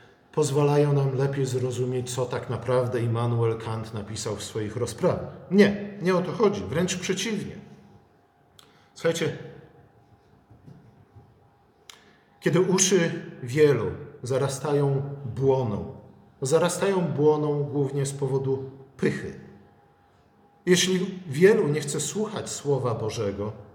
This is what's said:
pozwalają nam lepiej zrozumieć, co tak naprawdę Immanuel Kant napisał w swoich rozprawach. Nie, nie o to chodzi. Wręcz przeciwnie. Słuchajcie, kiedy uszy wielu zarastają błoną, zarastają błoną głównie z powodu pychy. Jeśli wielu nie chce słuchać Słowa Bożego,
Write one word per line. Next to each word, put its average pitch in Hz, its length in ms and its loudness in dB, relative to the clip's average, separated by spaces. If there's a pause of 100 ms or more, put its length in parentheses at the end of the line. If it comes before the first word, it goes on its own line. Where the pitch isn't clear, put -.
(320)
pozwalają 147 600 4
nam 135 240 2
lepiej 135 300 0
zrozumieć, 123 680 -2
co 127 120 -2
tak 123 240 -6
naprawdę 123 520 0
Immanuel 117 560 0
Kant 110 360 -8
napisał 104 420 -8
w - 80 -10
swoich 107 320 -6
rozprawach. - 600 -2 (140)
Nie, - 520 4
nie 185 140 2
o 165 60 2
to - 100 -4
chodzi. 202 280 2
Wręcz 170 380 -2
przeciwnie. 180 580 -4 (1400)
Słuchajcie, 160 440 -2 (3000)
kiedy 175 200 4
uszy 180 640 2 (200)
wielu 123 480 4 (320)
zarastają 139 800 0 (340)
błoną, 127 580 0 (480)
zarastają 170 580 2
błoną 151 640 2
głównie 139 420 -2
z - 60 -4
powodu 135 580 -2 (260)
pychy. - 440 -4 (1300)
Jeśli 180 600 2
wielu 175 420 6
nie 151 120 0
chce 143 200 -4
słuchać 196 500 -4
Słowa 123 440 0
Bożego, 107 580 -4 (220)